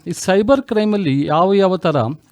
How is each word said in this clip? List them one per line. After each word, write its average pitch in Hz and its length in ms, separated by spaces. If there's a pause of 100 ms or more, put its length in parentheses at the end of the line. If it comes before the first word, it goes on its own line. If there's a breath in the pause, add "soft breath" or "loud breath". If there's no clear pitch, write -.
ಈ 175 40
ಸೈಬರ್ 214 500
ಕ್ರೈಮ್ 214 320
ಅಲ್ಲಿ 143 320
ಯಾವ 170 280
ಯಾವ 190 240
ತರ 160 180 (360)